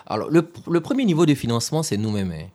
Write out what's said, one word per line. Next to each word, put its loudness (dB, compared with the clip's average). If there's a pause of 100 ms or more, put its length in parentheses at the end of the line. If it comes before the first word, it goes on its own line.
Alors, -4
le, 2 (200)
le 2
premier -2
niveau 4
de 4
financement, 0
c'est -2
nous-mêmes, -2
hein. -10